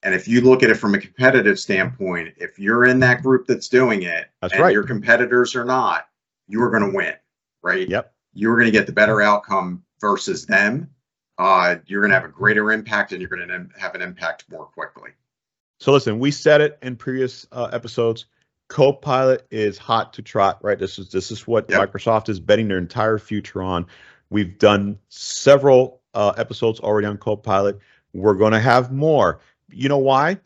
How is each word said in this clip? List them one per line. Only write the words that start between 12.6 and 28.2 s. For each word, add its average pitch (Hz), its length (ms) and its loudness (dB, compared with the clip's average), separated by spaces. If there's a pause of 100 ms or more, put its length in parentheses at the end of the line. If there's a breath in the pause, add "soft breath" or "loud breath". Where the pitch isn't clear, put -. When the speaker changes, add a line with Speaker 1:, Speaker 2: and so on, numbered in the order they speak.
Speaker 1:
impact 107 420 -4
and 90 100 -10
you're 90 80 -12
gonna 90 220 -10
im-, 90 260 -12
have 92 160 -12
an 90 80 -10
impact 90 480 -10
more 80 160 -18
quickly. 67 440 -16 (680)
Speaker 2:
So - 120 -2
listen, 120 260 0
we 135 120 -2
said 147 300 4
it 147 220 -2
in 127 140 -10
previous, 127 540 -6
uh, 120 220 -8
episodes. 117 540 -4 (420)
Copilot 131 840 0
is 107 260 -4
hot - 360 -4
to - 80 -18
trot, 98 380 0
right? 101 180 -2
This 95 200 -6
is, 95 140 -16
this 92 180 -6
is 107 160 -14
what 110 240 -2
Speaker 1:
Yep. 98 220 0
Speaker 2:
Microsoft 110 360 -2
is 98 120 -6
betting 104 260 2
their 95 120 -2
entire 107 380 -4
future 101 460 -8
on. 90 240 -4 (420 soft breath)
We've 95 300 -4
done 104 400 2 (100)
several, 135 920 2 (140)
uh, 104 220 0
episodes 113 440 -4
already 104 260 -2
on 104 120 -6
Copilot. 101 600 -2 (340 soft breath)
We're 101 220 2